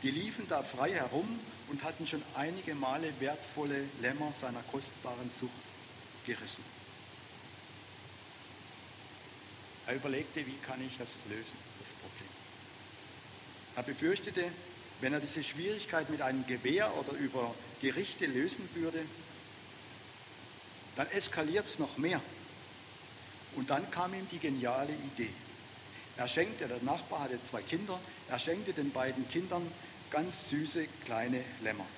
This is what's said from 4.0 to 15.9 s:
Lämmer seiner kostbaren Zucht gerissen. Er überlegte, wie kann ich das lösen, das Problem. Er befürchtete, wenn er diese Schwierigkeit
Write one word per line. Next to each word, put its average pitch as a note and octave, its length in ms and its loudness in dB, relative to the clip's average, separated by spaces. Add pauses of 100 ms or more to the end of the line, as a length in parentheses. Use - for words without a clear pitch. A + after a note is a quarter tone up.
Lämmer C#3+ 380 4
seiner A#2+ 220 -2 (100)
kostbaren B2 640 -2
Zucht B2 180 -2 (760)
gerissen. - 360 0 (3250)
Er B2 80 2
überlegte, C#3+ 500 0
wie C3 120 -4
kann C3 280 -4
ich B2+ 140 -4
das A#2 100 -4 (180)
lösen, A2 300 -4 (220)
das - 140 -10
Problem. - 360 -10 (1500)
Er B2 80 -2
befürchtete, F3 680 2 (500)
wenn C3 120 4
er D3 60 4
diese C#3+ 240 0
Schwierigkeit E3 680 2